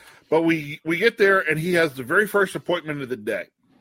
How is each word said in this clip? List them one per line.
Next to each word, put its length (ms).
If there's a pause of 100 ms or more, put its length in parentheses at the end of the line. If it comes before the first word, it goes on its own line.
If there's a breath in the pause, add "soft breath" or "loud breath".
(300 soft breath)
But 120
we, 420
we 140
get 220
there, 220
and 180
he 140
has 200
the 100
very 220
first 300
appointment 460
of 80
the 80
day. 280 (360)